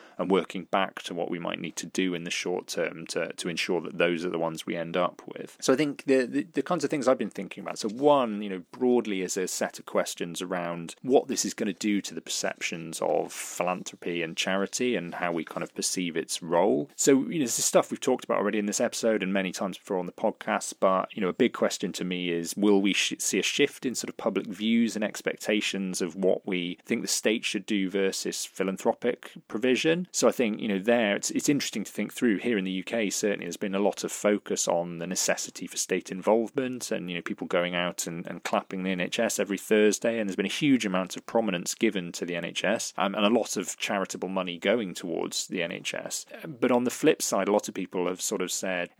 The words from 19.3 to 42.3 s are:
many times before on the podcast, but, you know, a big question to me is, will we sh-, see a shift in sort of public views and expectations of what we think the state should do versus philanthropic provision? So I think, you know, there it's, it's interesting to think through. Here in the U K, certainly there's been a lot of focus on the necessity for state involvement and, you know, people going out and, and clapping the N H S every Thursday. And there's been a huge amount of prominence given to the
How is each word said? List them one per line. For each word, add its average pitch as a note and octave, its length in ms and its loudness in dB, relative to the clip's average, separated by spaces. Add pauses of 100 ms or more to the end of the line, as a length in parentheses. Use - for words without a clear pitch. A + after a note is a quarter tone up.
many F#2+ 200 2
times F#2 240 -4
before - 220 -2
on F2+ 80 -2
the E2+ 60 -10
podcast, - 680 -2
but, F#2+ 340 4
you A2+ 60 -6
know, F#2+ 80 2
a E2+ 60 -2
big A#2 180 4
question G2+ 400 -2
to - 120 -4
me F2+ 260 -2
is, E2+ 260 -2
will G2+ 240 6
we G2 140 4
sh-, - 240 0
see - 200 0
a - 40 2
shift - 420 0
in B2 100 -2
sort - 140 -6
of - 80 -8
public G2+ 300 -2
views A2 500 2
and G#2+ 80 -2
expectations G2 960 -2
of F2 160 -2
what F#2 300 2
we F2+ 400 -2
think A#2 160 -2
the G2 60 -6
state A#2 360 0
should G2+ 220 -4
do G2 240 0
versus F#2+ 560 -2
philanthropic - 840 -2 (140)
provision? C3 640 2
So - 160 4
I G#2 40 4
think, G#2+ 280 0
you A#2 80 -4
know, G2 100 2
there G#2+ 380 4
it's, - 160 -4
it's - 160 -2
interesting C3 340 0
to - 80 -10
think G#2 220 -6
through. A2 260 2
Here A#2 180 0
in F#2+ 80 0
the F#2+ 60 -2
U F#2 140 -2
K, A2 260 -2
certainly G2+ 340 0
there's F2 120 -8
been G2 180 -4
a G2 60 2
lot G2 240 2
of F2 80 -4
focus - 560 0
on F2 300 0
the E2+ 80 -6
necessity - 600 -2
for - 100 -12
state - 360 -2
involvement A2+ 800 0
and, F2+ 180 -4
you F2 60 -4
know, E2+ 60 -6
people F#2+ 260 -6
going F2+ 260 2
out F2 320 -2
and, E2+ 220 -8
and F2+ 160 -10
clapping F#2+ 400 -2
the F#2+ 60 0
N F#2 100 0
H - 180 -4
S A2+ 220 2
every G2 180 0
Thursday. A2 640 4
And G#2 80 -2
there's F2+ 80 -6
been G2 100 0
a - 20 -2
huge C3 380 2
amount F#2 300 -2
of - 100 -14
prominence G#2 480 0
given F#2+ 380 0
to - 120 -6
the F2 120 -4